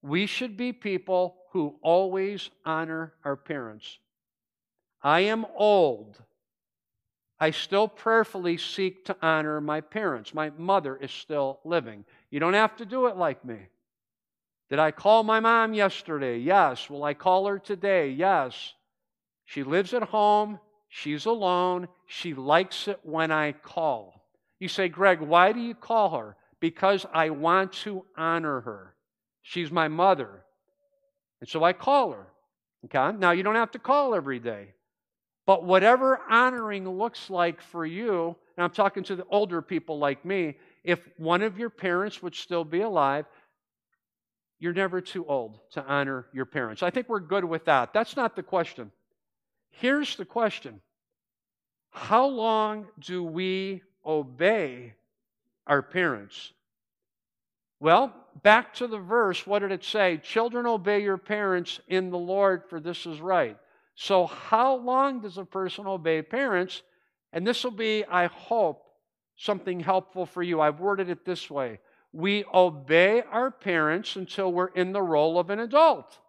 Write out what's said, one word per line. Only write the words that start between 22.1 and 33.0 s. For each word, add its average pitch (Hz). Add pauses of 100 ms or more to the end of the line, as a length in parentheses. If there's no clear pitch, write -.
likes 147
it 202
when 160
I 151
call. 139 (340)
You 185
say, 190
"Greg, 180
why 170
do 226
you 233
call 208
her?" 107 (240)
Because 185
I 160
want 170 (100)
to 196 (100)
honor 160
her. 101 (460)
She's 165
my 160
mother. 151 (960)
And -
so 160
I 175
call 247
her. 98 (580)
Okay? 151